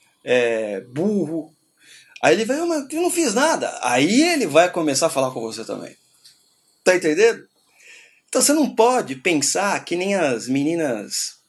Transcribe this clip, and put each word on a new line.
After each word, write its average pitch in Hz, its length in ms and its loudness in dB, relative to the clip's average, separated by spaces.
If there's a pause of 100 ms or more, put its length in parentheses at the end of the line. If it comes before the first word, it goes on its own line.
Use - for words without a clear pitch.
(260)
é, 113 560 0
burro." 160 720 -4 (680)
Aí 143 140 4
ele 220 100 0
vai, 262 140 -2
"Ah, 339 60 -4
mas 302 260 -4
eu 311 100 -4
não 349 80 2
fiz 311 240 0
nada." 262 480 0
Aí 143 400 2
ele 320 260 2
vai 160 220 4
começar 160 380 0
a - 20 -2
falar 135 220 -2
com 131 80 -10
você 113 240 -8
também. - 320 -12 (880)
Tá 185 120 4
entendendo? 180 540 0 (760)
Então - 140 0
você 277 120 2
não 302 200 0
pode 233 420 2
pensar 165 680 -2
que - 120 -6
nem 190 200 -2
as 127 320 -2
meninas 139 880 -4 (120)